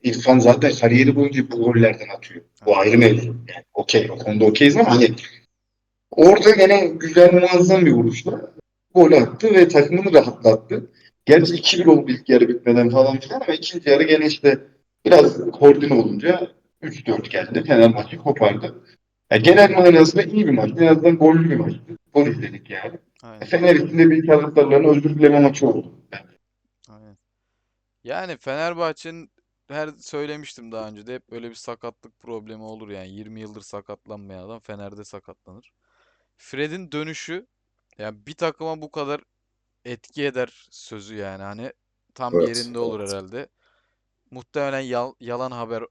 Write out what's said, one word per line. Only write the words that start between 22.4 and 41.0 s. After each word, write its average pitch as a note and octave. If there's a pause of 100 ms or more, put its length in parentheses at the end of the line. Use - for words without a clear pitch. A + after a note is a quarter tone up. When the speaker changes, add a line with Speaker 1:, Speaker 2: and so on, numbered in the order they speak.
Speaker 1:
yani. G2 (240)
Speaker 2:
Aynen. -
Speaker 1:
Fener F3
için D#3
de E3
bir D#3+
taraftarlarına D3
özür D3
dileme D3
maçı C#3
oldu. - (960)
Speaker 2:
Aynen. G#2+ (840)
Yani E3
Fenerbahçe'nin E3 (360)
her, D3+ (100)
söylemiştim D3
daha A2
önce G#2+
de B2+
hep -
böyle A#2
bir A2+
sakatlık A#2
problemi A2
olur A2
yani. F#2+
Yirmi G#2+
yıldır G#2+
sakatlanmayan G2+
adam A2
Fener'de G2+
sakatlanır. F#2+ (680)
Fred'in D#3
dönüşü, D#3+ (500)
yani G#2+
bir -
takıma D#3+
bu D3+
kadar C#3+ (640)
etki B2
eder B2+
sözü G#2+